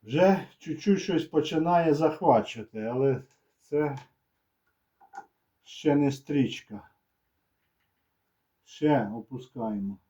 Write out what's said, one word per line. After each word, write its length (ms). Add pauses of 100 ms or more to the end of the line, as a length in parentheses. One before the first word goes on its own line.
Вже 420 (100)
чуть-чуть 420
щось 240
починає 680
захвачувати, 840
але 420 (380)
це 380 (1700)
ще 320
не 160
стрічка. 760 (1800)
Ще 440
опускаємо. 880 (120)